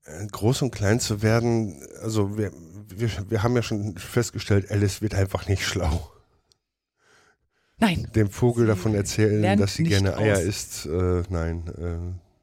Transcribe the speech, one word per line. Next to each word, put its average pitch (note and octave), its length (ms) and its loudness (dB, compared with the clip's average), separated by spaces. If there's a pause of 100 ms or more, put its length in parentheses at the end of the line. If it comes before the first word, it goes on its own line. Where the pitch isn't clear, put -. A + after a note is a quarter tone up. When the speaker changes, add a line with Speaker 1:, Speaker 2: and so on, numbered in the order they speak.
Speaker 1:
Äh, F2 220 -12
groß A2+ 360 0
und B2+ 100 0
klein G#2 280 2
zu G#2 220 -4
werden, A2+ 580 2 (200)
also G#2 360 0
wir, G2+ 160 -2 (360)
wir, G#2 200 -4 (220)
wir G#2+ 120 0
haben A#2+ 140 2
ja A#2+ 60 2
schon G#2 360 -4
festgestellt, - 720 0
Alice G2+ 320 0
wird G#2 120 -2
einfach - 340 -2
nicht G2 180 0
schlau. E2 440 -2 (1700)
Speaker 2:
Nein. F3 360 2
Speaker 1:
Dem G#2+ 160 4
Vogel A#2+ 340 2
Speaker 2:
Sie G#2+ 40 4
Speaker 1:
davon G#2+ 260 2
erzählen, G#2 460 2
Speaker 2:
lernt G3 200 4
Speaker 1:
dass G2 140 2
sie - 80 -2
Speaker 2:
nicht E3 80 2
Speaker 1:
gerne G2 260 2
Eier G#2 200 4
Speaker 2:
aus. F2 80 2
Speaker 1:
isst, - 420 -6
äh, F2+ 420 0
nein. E2+ 920 -6 (220)